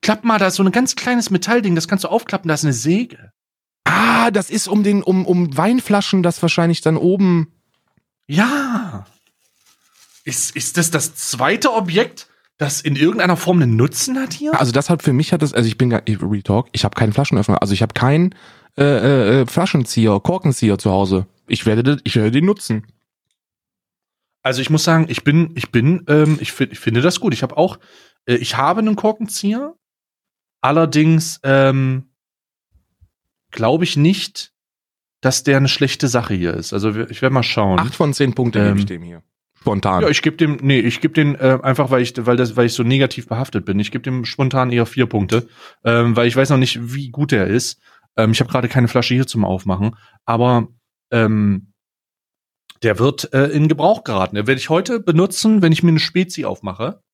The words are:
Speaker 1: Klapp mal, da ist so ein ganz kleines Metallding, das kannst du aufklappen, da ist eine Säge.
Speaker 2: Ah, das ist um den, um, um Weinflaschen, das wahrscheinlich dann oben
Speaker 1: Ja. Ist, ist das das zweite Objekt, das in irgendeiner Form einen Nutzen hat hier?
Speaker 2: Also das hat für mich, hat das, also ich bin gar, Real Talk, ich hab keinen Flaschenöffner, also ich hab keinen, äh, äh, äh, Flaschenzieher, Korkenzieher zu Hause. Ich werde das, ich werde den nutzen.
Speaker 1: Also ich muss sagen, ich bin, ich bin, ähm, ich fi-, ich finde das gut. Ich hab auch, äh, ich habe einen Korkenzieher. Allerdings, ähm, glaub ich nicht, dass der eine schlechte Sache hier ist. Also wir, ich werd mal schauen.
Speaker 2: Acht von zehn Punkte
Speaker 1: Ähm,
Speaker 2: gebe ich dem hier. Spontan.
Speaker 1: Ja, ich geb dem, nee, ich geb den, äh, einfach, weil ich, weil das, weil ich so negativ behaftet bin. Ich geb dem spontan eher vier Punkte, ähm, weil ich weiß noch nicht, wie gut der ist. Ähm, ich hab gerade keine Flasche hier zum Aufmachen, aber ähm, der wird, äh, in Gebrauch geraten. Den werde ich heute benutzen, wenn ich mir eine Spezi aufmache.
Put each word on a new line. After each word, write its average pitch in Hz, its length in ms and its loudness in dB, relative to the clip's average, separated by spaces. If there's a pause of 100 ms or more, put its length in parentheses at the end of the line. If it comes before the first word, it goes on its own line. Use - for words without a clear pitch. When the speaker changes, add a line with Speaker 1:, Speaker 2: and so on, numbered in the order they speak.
Speaker 1:
Klapp 214 240 -2
mal, 226 140 0
da 196 80 2
ist 185 80 -2
so 202 80 0
ein 190 100 2
ganz 254 240 -2
kleines 247 320 -2
Metallding, 196 460 0
das 165 120 -2
kannst 190 160 -2
du 170 60 -6
aufklappen, 196 400 -4
da 156 60 0
ist 151 100 -4
eine 139 80 2
Säge. 165 580 -4 (540)
Speaker 2:
Ah, 226 460 2
das 196 180 -2
ist 214 180 -4
um 208 160 0
den, 202 180 2
um, 185 240 0
um 175 300 0
Weinflaschen, 202 680 0
das 170 180 0
wahrscheinlich 170 400 0
dann 160 160 0
oben 180 560 2 (760)
Speaker 1:
Ja. 208 760 -2 (1200)
Ist, - 320 -6
ist - 200 -8
das 165 140 0
das - 240 -4
zweite 170 560 -2
Objekt, 214 560 -2 (300)
das 143 240 -6
in 143 160 -2
irgendeiner 175 400 2
Form 180 240 2
einen 117 160 2
Nutzen 254 420 0
hat 262 140 -6
hier? 302 260 -2
Speaker 2:
Also 120 140 0
das 143 160 -2
hat 170 140 0
für 143 100 2
mich, 147 180 0
hat 160 100 0
das, 147 120 -2
also 113 160 2
ich 107 80 -8
bin 127 120 0
gar, 117 160 0
Real 101 360 -2
Talk, - 320 0
ich - 100 -4
hab 101 120 -2
keinen 107 180 0
Flaschenöffner, 104 480 0
also 101 120 0
ich 98 80 0
hab 113 140 -2
keinen, 156 400 2 (420)
äh, 139 60 2
äh, 131 580 4
äh, 120 40 2
Flaschenzieher, 113 760 0
Korkenzieher 131 600 0
zu 104 120 0
Hause. 95 360 2 (200)
Ich - 180 -4
werde 113 180 2
das, 143 200 2
ich - 140 -2
werde 110 140 2
den 143 140 2
nutzen. 120 420 -4 (1500)
Speaker 1:
Also 131 200 -2
ich 127 80 -6
muss 156 140 2
sagen, 160 240 4
ich - 160 -8
bin, 160 320 2
ich - 160 -8
bin, 139 360 2
ähm, 151 340 4
ich 110 100 -8
fi-, - 200 -2
ich - 80 -16
finde 117 220 0
das 175 200 0
gut. 185 120 0
Ich - 100 -6
hab 131 100 -8
auch, 185 260 -2 (460)
äh, 123 100 0
ich 120 220 -4
habe 160 240 0
einen 214 160 0
Korkenzieher. 220 760 -4 (840)
Allerdings, 156 840 2
ähm, 135 640 2 (1500)
glaub 123 300 0
ich 175 160 -2
nicht, 180 540 -2 (720)
dass 131 220 -2
der 139 140 2
eine 135 120 2
schlechte - 380 -2
Sache 113 260 -2
hier 87 200 -2
ist. - 200 -8
Also 104 220 -2
wir, 113 140 -6
ich 113 120 -10
werd - 120 0
mal 127 100 2
schauen. 95 360 0
Speaker 2:
Acht 113 160 -4
von 147 180 0
zehn 131 200 0
Punkte 117 260 -2
Speaker 1:
Ähm, 104 80 2
Speaker 2:
gebe 101 120 2
ich 101 60 0
dem 87 180 -10
hier. 85 200 -18 (360)
Spontan. 98 420 0
Speaker 1:
Ja, 107 80 2
ich 147 120 0
geb 156 160 -2
dem, 151 240 0
nee, 135 180 4
ich 120 200 -2
geb 156 140 -2
den, 143 220 2
äh, 131 280 2
einfach, 131 260 0
weil 127 120 2
ich, 120 120 -4 (120)
weil 123 100 4
das, 120 220 0
weil 123 80 4
ich 117 80 0
so 127 100 -2
negativ 127 440 0
behaftet 117 380 -6
bin. 98 140 -2
Ich 104 120 -4
geb 139 120 -8
dem 127 220 -6
spontan 127 460 0
eher 117 140 2
vier 123 200 0
Punkte, 117 420 -2 (380)
ähm, 117 320 2
weil 120 100 4
ich 120 80 0
weiß 135 140 2
noch 143 80 4
nicht, 120 360 -2
wie 139 160 -10
gut 143 220 -4
der 101 160 2
ist. - 320 -2 (380)
Ähm, 113 140 2
ich 113 100 0
hab 120 80 -2
gerade 127 180 -2
keine 120 220 2
Flasche 123 240 0
hier 131 120 2
zum 107 200 -2
Aufmachen, 95 500 -2 (300)
aber 117 420 2 (460)
ähm, 107 600 0 (1080)
der 107 180 0
wird, 139 340 -2
äh, 139 140 2
in 151 220 2
Gebrauch 160 340 2
geraten. 95 320 -2
Den 104 120 -2
werde 131 120 0
ich - 100 -10
heute 190 300 -2
benutzen, 196 640 2
wenn 165 100 4
ich 156 120 2
mir 175 60 6
eine 160 100 4
Spezi 180 440 -4
aufmache. 101 580 -8 (120)